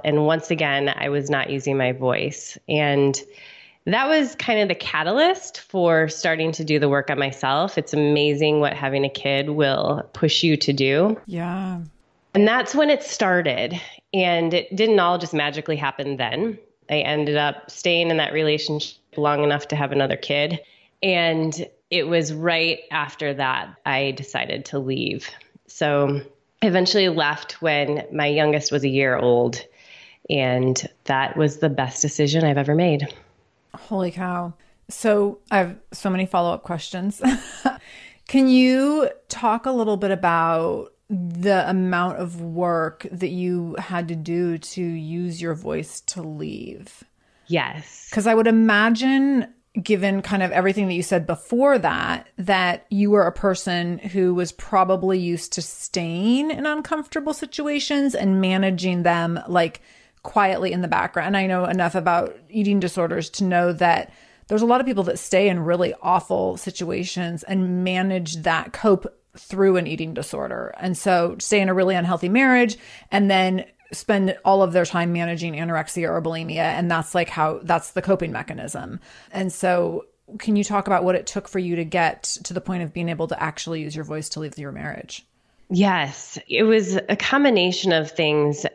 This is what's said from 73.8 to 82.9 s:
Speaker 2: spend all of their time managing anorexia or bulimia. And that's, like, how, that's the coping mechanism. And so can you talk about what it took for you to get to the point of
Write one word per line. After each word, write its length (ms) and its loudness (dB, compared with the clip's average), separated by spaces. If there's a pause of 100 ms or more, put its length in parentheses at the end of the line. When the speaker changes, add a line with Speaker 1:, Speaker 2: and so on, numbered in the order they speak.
Speaker 2:
spend 520 0
all 180 6
of 100 2
their 120 4
time 280 -2
managing 420 -4
anorexia 540 -4
or 140 -2
bulimia. 360 -4
And 300 0
that's, 280 -2
like, 120 2
how, 360 0
that's 260 0
the 100 -4
coping 300 0
mechanism. 720 -10 (320)
And 200 -4
so 520 -2 (340)
can 160 0
you 80 2
talk 240 -2
about 160 2
what 140 2
it 100 -6
took 220 -8
for 100 -6
you 160 -2
to 100 -2
get 380 -2 (220)
to 100 -12
the 60 -4
point 240 -6
of 80 -10